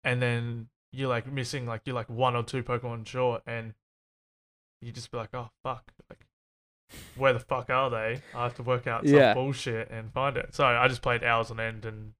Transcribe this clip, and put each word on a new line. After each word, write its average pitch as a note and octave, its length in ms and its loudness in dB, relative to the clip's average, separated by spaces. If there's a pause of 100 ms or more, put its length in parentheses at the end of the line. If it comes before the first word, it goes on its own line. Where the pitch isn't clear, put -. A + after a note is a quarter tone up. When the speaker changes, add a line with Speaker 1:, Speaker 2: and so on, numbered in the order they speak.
Speaker 1:
and B2 180 0
then A#2+ 480 -2 (220)
you're, C3 180 -4
like, A#2+ 220 -2
missing, C3 360 -6
like, A2+ 180 -6
you're, C3 100 -6
like, A#2 160 -6
one A#2+ 240 2
or A#2+ 80 2
two B2+ 220 -4
Pokemon A#2 420 -6
short, B2 400 0
and A2+ 280 -8 (1080)
you A#2 80 -12
just - 220 -14
be A#2+ 60 -6
like, A2 160 -8
"Oh, A#2+ 160 -8 (120)
fuck. - 300 -8 (180)
Like, - 160 -20 (880)
where C3 180 4
the A#2 60 2
fuck B2 320 -4
are C3 200 2
they? A#2 320 -4 (120)
I A#2+ 80 -4
have A#2+ 140 -4
to B2 80 -10
work B2 240 0
out A#2 180 0
some C#3+ 80 8
Speaker 2:
Yeah. B2+ 200 10
Speaker 1:
bullshit B2+ 540 -2
and A2+ 240 -12
find C3+ 240 0
it." - 160 -6
So C#3+ 140 2
I B2 220 6
just B2 140 0
played A#2+ 200 0
hours A#2 300 2
on A2+ 80 -8
end A2 240 -6
and G#2+ 360 -10